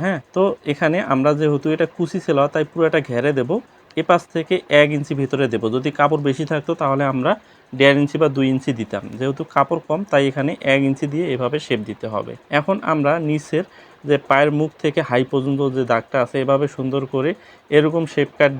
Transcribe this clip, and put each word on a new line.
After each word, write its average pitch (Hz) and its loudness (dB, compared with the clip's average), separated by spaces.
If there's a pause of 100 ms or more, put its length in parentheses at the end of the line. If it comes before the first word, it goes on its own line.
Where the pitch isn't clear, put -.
হ্যাঁ, 180 -2 (160)
তো 180 2 (300)
এখানে 156 0 (160)
আমরা 135 4
যেহেতু 147 0
এটা 165 0 (100)
কুচি 180 -4
সেলোয়ার 143 2
তাই 156 0
পুরো 170 -2
এটা 160 2 (100)
ঘেরে 123 0
দেব, 123 -2 (500)
এ - 2
পাশ 175 4 (120)
থেকে 165 -2 (260)
এক 147 4
ইঞ্চি 143 -4
ভিতরে 135 0
দেব। 110 -2 (120)
যদি 131 -2 (100)
কাপড় 147 2
বেশি 139 -2
থাকতো 156 -2 (100)
তাহলে 139 0 (100)
আমরা 131 0 (420)
দেড় 139 4
ইঞ্চি 143 -2
বা 156 4
দুই 135 0
ইঞ্চি 131 -2
দিতাম, 104 -6 (140)
যেহেতু 135 -4 (100)
কাপড় 156 2
কম 156 -2 (120)
তাই 139 4
এখানে 139 -2 (220)
এক 139 4
ইঞ্চি 135 -2
দিয়ে 165 -4 (100)
এভাবে 127 -2
শেপ 123 -2 (100)
দিতে 107 -10
হবে। 107 -6 (260)
এখন 151 -2 (160)
আমরা 147 0 (180)
নিচের 156 -2 (440)
যে 147 4 (140)
পায়ের 143 4
মুখ 156 0 (140)
থেকে 156 0 (100)
হাই 127 2
পর্যন্ত 139 0 (140)
যে 131 0
দাগটা 117 0
আছে 120 -4
এভাবে 139 2 (100)
সুন্দর 131 -4 (120)
করে 139 0 (460)
এরকম 160 2 (100)
শেপ 143 0 (100)
কাট 143 6